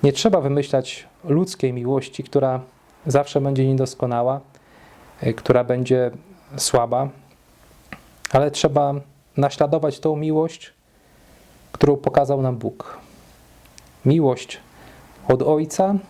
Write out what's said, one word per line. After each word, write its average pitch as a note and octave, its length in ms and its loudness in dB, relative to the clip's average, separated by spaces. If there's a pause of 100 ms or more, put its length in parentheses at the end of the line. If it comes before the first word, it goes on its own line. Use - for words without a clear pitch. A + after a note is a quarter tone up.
Nie C#3+ 100 4
trzeba G3 280 2
wymyślać C#3 680 -2 (160)
ludzkiej D#3+ 480 0
miłości, C3 520 -4
która C3 360 0 (460)
zawsze C#3+ 340 2
będzie C#3 260 0
niedoskonała, C3 720 -2 (800)
e, A#2+ 120 -2
która B2 320 2
będzie B2+ 460 0 (460)
słaba, B2 520 0 (1200)
ale C#3 180 4
trzeba C#3+ 440 0 (420)
naśladować C#3+ 640 0
tą D#3 160 0
miłość, D#3 580 -4 (960)
którą C#3+ 240 4
pokazał C#3 460 0
nam B2+ 140 -2
Bóg. - 420 -10 (1040)
Miłość C#3 560 0 (680)
od B2+ 140 4
Ojca D#3 520 0 (160)